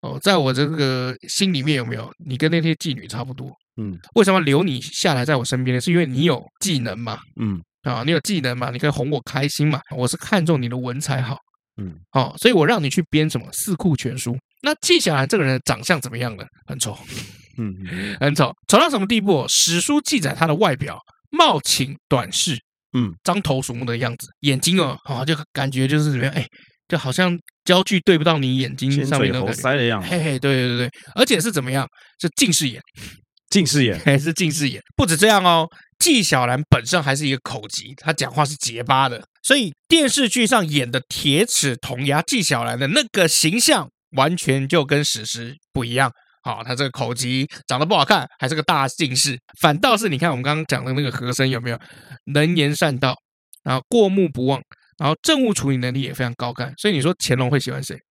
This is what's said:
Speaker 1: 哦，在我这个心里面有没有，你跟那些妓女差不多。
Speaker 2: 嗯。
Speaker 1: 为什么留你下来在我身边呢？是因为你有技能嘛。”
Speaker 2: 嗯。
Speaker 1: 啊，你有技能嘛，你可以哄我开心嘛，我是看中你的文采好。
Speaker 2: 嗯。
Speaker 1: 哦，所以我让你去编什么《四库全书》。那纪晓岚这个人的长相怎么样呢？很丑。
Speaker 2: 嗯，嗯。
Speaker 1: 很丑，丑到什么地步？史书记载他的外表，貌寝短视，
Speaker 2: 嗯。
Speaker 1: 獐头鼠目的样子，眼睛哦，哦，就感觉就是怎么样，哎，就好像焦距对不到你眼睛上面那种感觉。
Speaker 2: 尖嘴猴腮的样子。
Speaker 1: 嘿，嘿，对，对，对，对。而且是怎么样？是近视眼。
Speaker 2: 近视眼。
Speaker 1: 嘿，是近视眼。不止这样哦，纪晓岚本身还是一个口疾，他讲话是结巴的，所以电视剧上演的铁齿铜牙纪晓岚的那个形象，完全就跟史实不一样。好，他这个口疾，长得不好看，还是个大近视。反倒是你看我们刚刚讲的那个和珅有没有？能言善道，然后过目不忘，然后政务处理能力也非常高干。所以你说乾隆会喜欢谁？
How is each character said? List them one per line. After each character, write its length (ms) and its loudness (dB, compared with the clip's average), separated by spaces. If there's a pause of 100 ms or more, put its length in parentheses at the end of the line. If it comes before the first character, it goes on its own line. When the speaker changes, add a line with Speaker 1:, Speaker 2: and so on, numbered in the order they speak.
Speaker 1:
哦， 200 -10
在 160 4
我 160 2
这 140 0
个 480 -2 (120)
心 240 0
里 120 -2
面 120 2
有 80 -2
没 120 -6
有， 160 -12 (160)
你 100 -6
跟 140 0
那 100 2
些 140 0
妓 180 -6
女 140 -10
差 180 -8
不 80 -12
多。 180 -14 (300)
Speaker 2:
嗯。 160 -8 (160)
Speaker 1:
为 100 4
什 80 4
么 80 4
留 220 2
你 180 -2
下 360 -2
来 100 -2
在 100 2
我 80 0
身 200 -2
边 120 0
呢？ 60 -2
是 100 -2
因 60 4
为 80 2
你 200 -2
有 180 0 (160)
技 200 -2
能 200 -6
嘛。” 180 -8 (240)
Speaker 2:
嗯。 180 -2 (220)
Speaker 1:
啊， 240 -6
你 60 0
有 80 2
技 220 -2
能 140 -2
嘛， 140 -6
你 80 -8
可 80 -4
以 40 4
哄 200 -4
我 120 -2
开 260 -4
心 200 0
嘛， 120 0 (160)
我 120 -2
是 100 -4
看 280 0
中 160 2
你 80 -4
的 80 -8
文 220 -6
采 220 -4
好。 160 -6 (440)
Speaker 2:
嗯。 140 -10 (160)
Speaker 1:
哦， 260 0
所 140 4
以 20 2
我 140 4
让 160 2
你 60 0
去 200 0
编 180 2
什 120 -4
么 120 -14
《四 240 -4
库 200 0
全 200 -6
书》。 220 -6 (240)
那 200 0
纪 180 4
晓 160 0
岚 120 0
这 100 2
个 60 2
人 100 2
的 120 -2
长 180 -2
相 160 0
怎 120 -10
么 60 -10
样 200 -4
呢？ 60 -14 (240)
很 100 -10
丑。 180 -6 (640)
Speaker 2:
嗯， 160 -6 (180)
嗯。 280 -8
Speaker 1:
很 160 0
丑， 160 2 (160)
丑 100 6
到 100 6
什 120 0
么 80 -2
地 120 2
步？ 280 2
史 340 2
书 200 2
记 180 0
载 160 -2
他 100 0
的 80 2
外 220 2
表， 240 -10 (320)
貌 300 4
寝 340 -2 (120)
短 240 0
视， 240 -2 (400)
Speaker 2:
嗯。 160 0 (120)
Speaker 1:
獐 180 -2
头 180 -2
鼠 140 -8
目 120 -8
的 120 -4
样 200 -4
子， 100 -14 (140)
眼 180 2
睛 200 2
哦， 260 -2
哦， 200 -6
就 100 0 (160)
感 200 -4
觉 160 0
就 100 2
是 140 2
怎 80 0
么 60 0
样， 80 -2
哎， 120 -2 (420)
就 100 -2
好 140 -4
像 260 0 (260)
焦 200 4
距 160 2
对 180 6
不 60 2
到 160 4
你 180 2
眼 180 -2
睛 160 -2 (140)
上 160 2
面 100 2
那 60 -2
种 80 -2
感 100 -2
觉。 60 -8
Speaker 2:
尖 20 -10
嘴 80 2
猴 40 2
腮 20 0
的 80 2
样 160 0
子。 80 -8
Speaker 1:
嘿， 140 0
嘿， 160 -2
对， 280 2
对， 100 -2
对， 100 -2
对。 20 -6 (240)
而 100 2
且 160 2
是 120 -2
怎 120 -2
么 80 -4
样？ 160 -2 (320)
是 160 -2
近 160 2
视 180 0
眼。 120 -12 (680)
Speaker 2:
近 140 4
视 200 2
眼。 180 -2
Speaker 1:
嘿， 140 4
是 160 0
近 180 0
视 180 -2
眼。 120 -10 (160)
不 80 4
止 100 0
这 120 4
样 180 6
哦， 220 4 (320)
纪 240 4
晓 240 2
岚 120 0 (100)
本 140 4
身 180 0
还 140 0
是 120 -2
一 40 0
个 120 -2
口 240 -10
疾， 300 -12
他 140 -4
讲 180 -2
话 140 2
是 120 -2
结 280 -6
巴 240 4
的， 160 -6 (200)
所 120 4
以 160 0 (160)
电 220 4
视 180 2
剧 200 2
上 200 2
演 220 0
的 180 -2
铁 380 2
齿 320 -2
铜 300 -6
牙 160 2
纪 180 -2
晓 240 0
岚 120 -4
的 100 -2
那 140 2 (120)
个 140 4
形 320 2
象， 280 2 (300)
完 180 4
全 320 0
就 160 4
跟 220 2
史 200 -4
实 300 -10 (160)
不 140 -4
一 80 -6
样。 180 2 (320)
好， 200 -6
他 120 -6
这 80 -2
个 80 -2
口 220 -4
疾， 340 -2 (200)
长 120 -2
得 60 2
不 100 2
好 80 6
看， 240 2 (120)
还 100 -2
是 40 -2
个 80 -4
大 260 0
近 280 -2
视。 220 0 (240)
反 160 4
倒 180 4
是 140 0
你 80 0
看 120 0
我 60 -2
们 80 -6
刚 120 0
刚 100 -4
讲 180 -4
的 100 -6
那 80 -2
个 100 -4
和 200 -6
珅 180 0
有 120 -4
没 80 -6
有？ 100 -6 (540)
能 240 4
言 180 2
善 220 0
道， 180 0 (480)
然 120 -2
后 120 -2
过 220 4
目 180 2
不 200 -4
忘， 140 0 (380)
然 100 0
后 140 0
政 200 4
务 100 2
处 160 -2
理 80 2
能 160 -2
力 80 -2
也 120 -6
非 120 -4
常 100 -4
高 160 -6
干。 260 -8
所 140 0
以 20 0
你 80 0
说 180 2
乾 180 0
隆 120 0
会 100 2
喜 120 -6
欢 100 -6
谁？ 160 -10 (140)